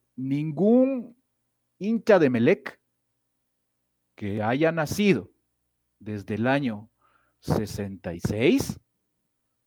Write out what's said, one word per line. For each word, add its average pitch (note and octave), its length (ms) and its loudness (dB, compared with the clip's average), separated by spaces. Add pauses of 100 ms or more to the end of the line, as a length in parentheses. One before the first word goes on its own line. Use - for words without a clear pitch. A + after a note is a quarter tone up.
(160)
ningún F3+ 1000 0 (640)
hincha G#3 400 2
de D3+ 80 4
Emelec B2+ 520 0 (1400)
que G#2 280 -6
haya C#3 280 0
nacido E3 600 0 (680)
desde G#2 360 -8
el A2 100 -2
año B2 440 -2 (500)
sesenta G2 720 -6
y F2+ 60 -12
seis, C3+ 600 -2 (880)